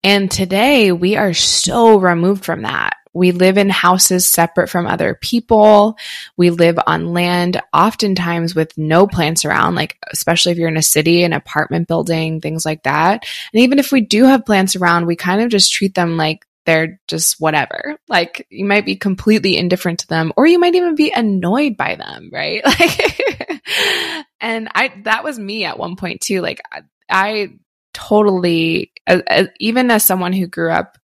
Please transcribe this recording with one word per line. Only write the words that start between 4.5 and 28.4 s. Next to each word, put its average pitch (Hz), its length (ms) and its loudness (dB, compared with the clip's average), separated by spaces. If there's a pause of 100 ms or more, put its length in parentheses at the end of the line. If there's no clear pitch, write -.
from 175 180 -4
other - 280 -2
people. 214 840 4 (400)
We 175 140 4
live 170 340 2
on 165 280 -2
land 175 500 -2 (100)
oftentimes 175 840 0
with 160 200 -4
no 160 300 4
plants 160 380 -2
around, - 320 0
like, - 200 -6 (140)
especially - 420 0
if 170 60 -2
you're 165 100 0
in 160 80 -2
a 156 60 0
city, 165 400 2
an 170 100 0
apartment 156 540 -4
building, 160 540 -2
things 160 260 -6
like 156 160 -6
that. 165 420 0 (280)
And 220 100 4
even 262 160 4
if 269 140 0
we 269 80 4
do 214 240 2
have 262 200 6
plants 190 300 2
around, 170 320 0
we 170 100 0
kind 185 240 0
of 240 80 0
just 202 240 2
treat 196 220 -2
them 170 220 0
like 156 280 -4 (220)
they're 160 400 0
just - 340 -4
whatever. 156 560 -2 (120)
Like, 175 420 -4
you - 140 -8
might 202 200 0
be 190 120 -4
completely 196 600 0
indifferent 175 440 -2
to - 80 -12
them, 160 280 -2
or 277 100 4
you 349 120 6
might 349 160 2
even 349 220 0
be 302 160 2
annoyed 214 640 -2
by - 180 -4
them, - 380 -16
right? 160 340 -6
<laughs> 269 140 2
Like, - 840 -2 (800)
and 226 340 -6
I, 262 300 -2
that 220 200 -2
was 277 140 -8
me 208 260 -8
at 156 140 -8
one 175 180 -8
point - 240 -8
too. 190 220 -2
Like, - 180 -6 (100)
I, - 120 -14 (260)
I 202 400 -2 (460)
totally, 180 1000 0 (140)